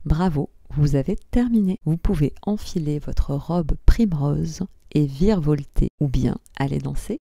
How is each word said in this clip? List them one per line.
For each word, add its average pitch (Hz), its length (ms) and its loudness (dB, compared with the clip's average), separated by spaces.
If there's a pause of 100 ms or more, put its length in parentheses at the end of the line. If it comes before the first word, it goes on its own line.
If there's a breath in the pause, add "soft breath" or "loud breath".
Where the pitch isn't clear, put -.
Bravo, 156 420 2 (220)
vous 147 260 2
avez 156 200 0 (140)
terminé. 226 540 2
Vous 160 140 0
pouvez 175 420 0
enfiler 156 580 -4
votre - 360 -2
robe 156 380 -2 (120)
primrose 160 800 0 (300)
et 147 120 2
virevolter 147 840 2 (120)
ou 147 80 2
bien - 300 0 (180)
aller 139 220 -2
danser. 143 400 -4 (120)